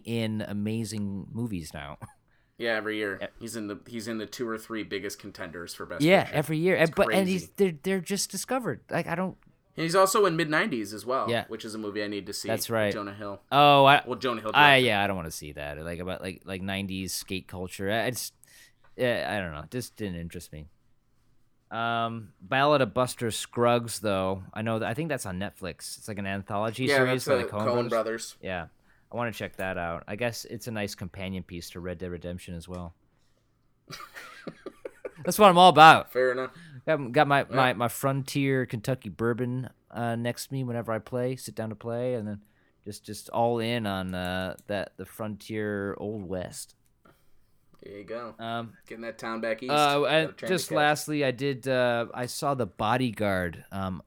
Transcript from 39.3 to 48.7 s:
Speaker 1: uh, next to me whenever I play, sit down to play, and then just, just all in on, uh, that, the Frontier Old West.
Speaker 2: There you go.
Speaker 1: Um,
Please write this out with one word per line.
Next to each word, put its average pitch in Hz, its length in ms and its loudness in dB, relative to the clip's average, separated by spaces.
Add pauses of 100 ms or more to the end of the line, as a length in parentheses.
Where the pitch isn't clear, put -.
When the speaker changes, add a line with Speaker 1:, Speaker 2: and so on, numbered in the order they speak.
Speaker 1:
uh, 117 260 -4
next 120 300 -4
to - 80 -16
me 131 100 -2
whenever 120 280 -4
I 110 60 -2
play, 127 380 -4
sit - 180 -14
down 110 140 -6
to 107 60 -8
play, 120 400 -4
and 107 120 -4
then 104 140 -8 (440)
just, 104 200 -14
just - 240 -14
all 117 300 2
in 113 280 -2
on, 95 280 -4
uh, 92 420 -4 (120)
that, 101 280 -4
the 92 80 -12
Frontier 104 920 -6
Old 104 280 -8
West. - 480 -8 (1080)
Speaker 2:
There 101 140 -16
you 101 80 -14
go. 110 340 -10
Speaker 1:
Um, 117 360 -6 (120)